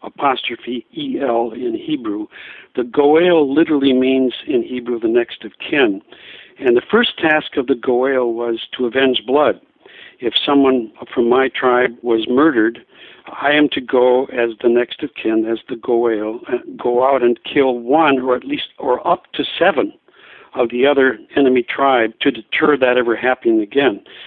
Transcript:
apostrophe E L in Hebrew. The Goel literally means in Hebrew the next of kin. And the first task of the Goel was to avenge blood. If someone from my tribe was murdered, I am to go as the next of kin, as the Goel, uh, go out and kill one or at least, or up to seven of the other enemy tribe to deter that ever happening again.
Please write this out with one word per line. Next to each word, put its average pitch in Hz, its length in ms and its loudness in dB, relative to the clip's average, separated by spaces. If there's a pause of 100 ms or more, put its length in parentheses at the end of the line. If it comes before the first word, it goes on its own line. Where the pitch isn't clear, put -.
apostrophe - 840 -6 (100)
E 143 240 -6
L 120 320 -2
in 117 220 -6
Hebrew. 110 520 -6 (500)
The 123 80 -2
Goel 147 680 4
literally 143 400 2
means 131 420 2 (120)
in 127 160 0
Hebrew 120 380 -6
the 110 80 0
next 117 360 -2
of 104 140 -16
kin. 110 440 -2 (560)
And 123 180 2
the 120 140 0
first 233 280 2
task 156 380 -2
of 131 100 -2
the 135 80 0
Goel 123 600 0
was 117 320 -4 (100)
to 127 100 -2
avenge 127 400 0
blood. 127 340 2 (600)
If 120 140 -4 (100)
someone 135 480 2 (200)
from 120 160 0
my 131 200 2
tribe 123 540 0
was 113 260 0
murdered, 123 500 2 (640)
I 143 120 0
am 147 180 4
to 139 100 -6
go 127 460 2
as 117 240 -2 (120)
the 123 60 2
next 120 340 0
of 143 80 -8 (100)
kin, 110 260 0
as 113 120 -4 (100)
the 127 80 -8
Goel, 113 720 -2
uh, 123 100 -2 (180)
go 123 280 0
out 131 180 2
and 120 200 2
kill 131 360 0
one 139 420 2
or 127 160 0
at 123 80 -8
least, 143 240 -8 (100)
or 127 280 -2
up 175 180 0 (100)
to 139 100 -4 (140)
seven 147 340 0 (640)
of 123 140 0
the 123 200 0
other 131 280 2 (180)
enemy 127 260 4
tribe 135 500 0 (100)
to 143 80 0
deter 139 460 0
that 127 200 2
ever 117 180 2
happening 117 460 0
again. 135 420 0 (240)